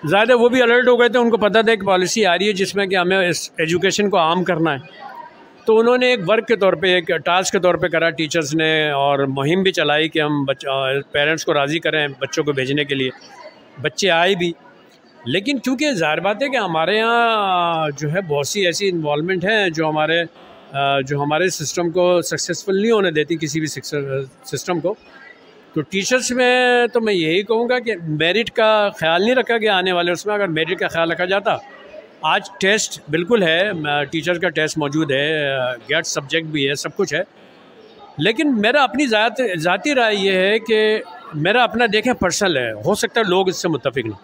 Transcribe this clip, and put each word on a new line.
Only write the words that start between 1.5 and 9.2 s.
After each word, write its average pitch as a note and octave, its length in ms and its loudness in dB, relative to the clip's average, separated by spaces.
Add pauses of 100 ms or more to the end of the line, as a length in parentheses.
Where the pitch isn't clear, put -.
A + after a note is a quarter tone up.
था A3 80 4
एक A3 120 0
policy F#3 400 2
आ F3 120 4
रही F#3 120 0
है G#3+ 60 2
जिसमें F#3+ 360 -2
कि F#3+ 60 0
हमें F#3 340 2
इस - 220 -4 (100)
education F3+ 480 0
को G3 80 2
आम E3+ 260 2
करना E3 280 0
है। - 400 -10 (560)
तो A3 80 4
उन्होंने B3 380 4
एक A#3+ 60 -2
वर्क G#3+ 260 0
के A#3 100 2
तौर F#3 200 2
पे, F3+ 220 2
एक F3 140 -2
task F3+ 420 0
के G3+ 60 2
तौर F3 180 4
पे F3 120 0
करा E3 200 2
teachers D#3 440 -2
ने D#3 380 2
और C#3 340 2